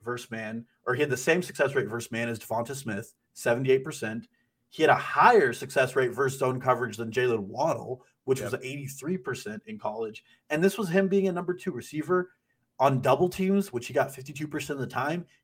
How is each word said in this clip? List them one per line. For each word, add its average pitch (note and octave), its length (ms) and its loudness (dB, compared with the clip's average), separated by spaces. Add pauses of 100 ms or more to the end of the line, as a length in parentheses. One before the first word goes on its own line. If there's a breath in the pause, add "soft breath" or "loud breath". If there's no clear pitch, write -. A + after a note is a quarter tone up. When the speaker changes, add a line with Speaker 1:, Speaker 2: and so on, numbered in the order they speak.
Speaker 1:
versus A#2+ 260 -6
man, A2 340 -8 (220)
or B2+ 80 2
he D3 80 0
had C#3 80 2
the B2 60 0
same F3 260 2
success C#3 320 0
rate A2+ 140 2
versus A2+ 220 -6
man A#2 180 -2
as A2+ 100 -4
Devonta A#2 360 -6
Smith, A2+ 380 -8 (220)
seventy-eight C3 500 2
percent. A2+ 420 -8 (440)
He - 120 -4
had D3 80 8
a B2 60 8
higher E3 560 6
success C3 420 0
rate C3+ 180 2
versus C3+ 260 0
zone B2+ 200 0
coverage A#2+ 380 0
than A2+ 160 -6
Jaylen A#2+ 280 2
Waddle, A#2 640 -4 (220 soft breath)
which C3 160 0
Speaker 2:
Yep. G2+ 120 -6
Speaker 1:
was B2 100 -4
eighty-three C#3+ 560 -6
percent A2 480 -8
in G#2+ 120 -12
college. A2 460 -8 (240 soft breath)
And D#3 160 2
this F#3+ 140 2
was G3+ 100 -4
him F#3+ 180 4
being F#3+ 220 2
a F3+ 40 0
number F3 200 -2
two F3+ 180 -8
receiver E3+ 600 -2 (500)
on C3 220 4
double C3 260 4
teams, F#3+ 460 0
which B2 140 -6
he B2 40 -12
got C3+ 220 0
fifty-two C#3+ 340 -10
percent C#3+ 320 -6
of B2+ 80 -4
the - 40 -12
time. D#3 340 -4 (180 soft breath)